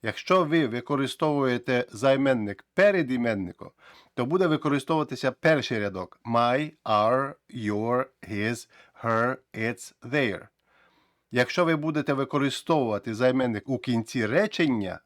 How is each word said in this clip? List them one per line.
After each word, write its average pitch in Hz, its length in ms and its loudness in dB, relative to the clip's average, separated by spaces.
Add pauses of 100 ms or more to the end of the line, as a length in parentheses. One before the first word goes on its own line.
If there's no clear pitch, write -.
Якщо 180 420 2
ви 156 240 2
використовуєте 131 1200 0
займенник 127 800 0
перед 185 380 4
іменником, 113 600 -4 (420)
то 120 120 -2
буде 180 220 2
використовуватися 147 840 -2
перший 139 480 0
рядок. 92 460 -6
My, 120 460 0 (140)
our, 120 480 2 (160)
your, 117 560 -2 (240)
his, 107 400 -4 (340)
her, 117 340 0 (160)
its, 113 400 -6 (100)
their. 120 440 -2 (840)
Якщо 139 340 2
ви 165 100 2
будете 151 380 -2
використовувати 135 1000 -2
займенник 127 540 0
у 127 80 -2
кінці 117 480 -2
речення 123 800 0